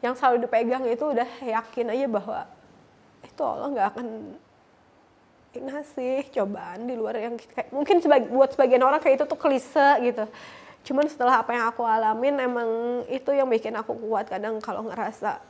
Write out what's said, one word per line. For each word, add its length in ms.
yang 80
selalu 320
dipegang 400
itu 160
udah 240
yakin 560
aja 80
bahwa 400
itu 160
Allah 320
nggak 240
akan 100
ngasih 720
cobaan 560
di 160
luar 160
yang 240
kita, 160
kayak, 160
mungkin 320
sebag-, 240
buat 240
sebagian 320
orang 160
kayak 160
itu 80
tuh 160
klise 480
gitu. 240
Cuman 240
setelah 320
apa 160
yang 160
aku 160
alamin, 480
emang 320
itu 240
yang 160
bikin 320
aku 160
kuat. 320
Kadang 320
kalau 240
ngerasa 640